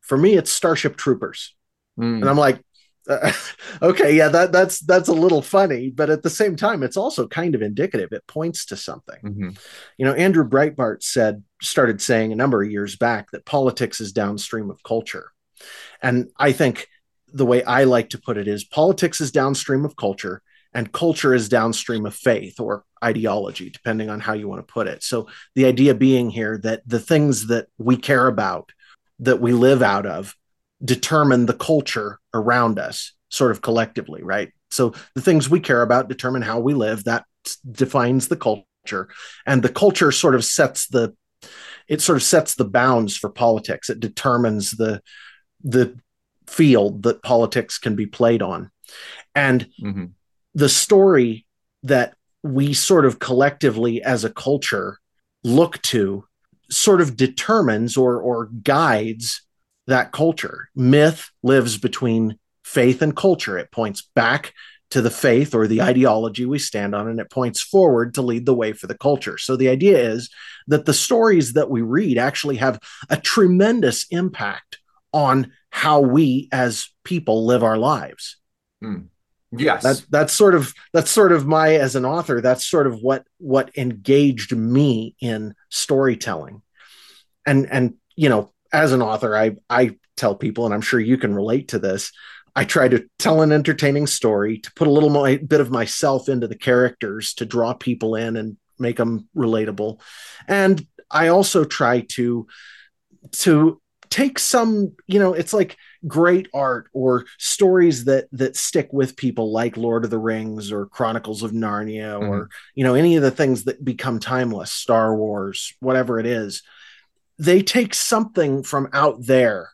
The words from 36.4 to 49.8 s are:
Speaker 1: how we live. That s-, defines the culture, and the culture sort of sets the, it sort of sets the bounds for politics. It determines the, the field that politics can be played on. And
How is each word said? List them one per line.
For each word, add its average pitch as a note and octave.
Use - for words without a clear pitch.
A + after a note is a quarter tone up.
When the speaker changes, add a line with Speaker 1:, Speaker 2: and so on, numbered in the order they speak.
Speaker 1:
how A2+
we B2+
live. A2
That A#2
s-, -
defines B2+
the -
culture, -
and C3
the B2
culture F#3
sort C3
of A#2+
sets -
the, A#2
it D3+
sort E3
of B2
sets D#3
the B2
bounds A#2
for G#2
politics. A2
It A2
determines A2+
the, A2
the B2
field G#2+
that A2+
politics A#2
can G#2+
be G#2
played A#2
on. F#2
And C3